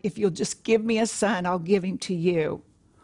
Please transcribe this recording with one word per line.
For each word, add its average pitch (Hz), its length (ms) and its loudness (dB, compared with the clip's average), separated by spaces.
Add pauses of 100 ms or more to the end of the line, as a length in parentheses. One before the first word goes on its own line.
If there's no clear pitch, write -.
if 190 140 -6
you'll 208 120 2
just - 340 -6
give 220 220 2
me 226 140 2
a 226 80 2
son, 190 380 0
I'll 180 140 0
give 175 240 2
him 185 160 -4
to - 160 -6
you." 165 460 0 (420)